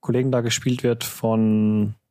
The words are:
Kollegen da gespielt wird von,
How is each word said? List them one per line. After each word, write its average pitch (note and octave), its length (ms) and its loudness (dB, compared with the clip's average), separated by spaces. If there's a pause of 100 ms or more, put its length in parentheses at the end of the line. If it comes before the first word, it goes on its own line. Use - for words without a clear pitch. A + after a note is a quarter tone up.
Kollegen B2+ 320 0
da B2 80 2
gespielt A#2+ 420 -2
wird A#2 220 0
von, G#2+ 880 0 (160)